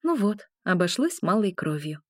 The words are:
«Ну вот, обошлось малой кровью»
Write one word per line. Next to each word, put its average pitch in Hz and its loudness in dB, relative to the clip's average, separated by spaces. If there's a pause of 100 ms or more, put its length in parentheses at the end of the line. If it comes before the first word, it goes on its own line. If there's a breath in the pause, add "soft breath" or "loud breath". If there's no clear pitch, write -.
«Ну 320 2
вот, 208 0 (160)
обошлось 180 0
малой 202 2
кровью» 151 -4